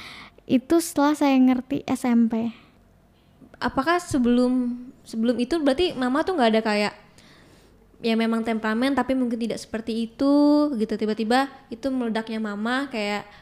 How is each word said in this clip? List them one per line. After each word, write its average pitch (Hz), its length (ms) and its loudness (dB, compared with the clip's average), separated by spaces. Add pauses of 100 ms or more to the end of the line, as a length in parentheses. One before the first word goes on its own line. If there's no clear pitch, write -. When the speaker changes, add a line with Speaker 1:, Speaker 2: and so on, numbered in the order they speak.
(440)
Speaker 1:
itu 320 400 2
setelah 294 320 2
saya 277 240 2
ngerti 254 480 2
S 262 160 -4
M 233 240 4
P. 226 240 -4 (1040)
Speaker 2:
Apakah 277 400 -2
sebelum, 247 880 0 (160)
sebelum 233 400 -2
itu 254 160 -2
berarti 302 400 0
mama 262 320 -2
tuh 370 80 -2
nggak 233 160 4
ada 220 80 4
kayak, 208 320 -2 (1120)
"Ya 226 160 2
memang 226 240 0
temperamen 226 480 -2
tapi 262 240 0
mungkin 240 240 -2
tidak 226 240 -6
seperti 226 480 -6
itu," 294 640 4
gitu, 214 240 -2
tiba-tiba 226 480 0 (240)
itu 262 160 -6
meledaknya 226 480 -4
mama 226 560 -4
kayak 208 320 -4 (180)